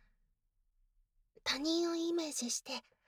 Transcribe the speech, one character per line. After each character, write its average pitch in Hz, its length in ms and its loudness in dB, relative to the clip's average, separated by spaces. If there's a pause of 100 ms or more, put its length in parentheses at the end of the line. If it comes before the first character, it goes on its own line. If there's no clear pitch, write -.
(1400)
他 262 160 0
人 330 320 2
を 339 60 0
イ 330 160 0
メ 330 160 0
ー 294 40 -6
ジ 240 180 -2
し - 100 -2
て、 254 240 -8 (240)